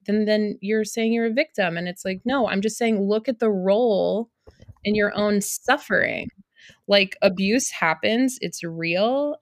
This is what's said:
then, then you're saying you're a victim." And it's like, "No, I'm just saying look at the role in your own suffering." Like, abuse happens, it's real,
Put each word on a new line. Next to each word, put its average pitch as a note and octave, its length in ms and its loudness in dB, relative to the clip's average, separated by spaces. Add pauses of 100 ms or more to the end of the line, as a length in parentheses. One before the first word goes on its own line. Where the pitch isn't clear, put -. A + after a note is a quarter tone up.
then, G#3+ 200 0
then G#3+ 360 0
you're G#3+ 220 0
saying A3+ 300 -2
you're A#3 120 0
a A3+ 80 -2
victim." F#3+ 440 0
And F3 100 -4
it's F3+ 160 -10
like, F#3+ 200 -4
"No, B3+ 240 0
I'm G3 140 -2
just G#3+ 160 -2
saying A3 240 2
look G#3+ 260 0
at A#3+ 120 -2
the A3 100 2
role G3 800 0 (540)
in G#3 120 0
your G#3 200 2
own G#3 260 2
suffering." - 840 -2 (600)
Like, G3 340 4
abuse G3 480 2
happens, G#3+ 720 0
it's - 220 -8
real, F#3 760 -2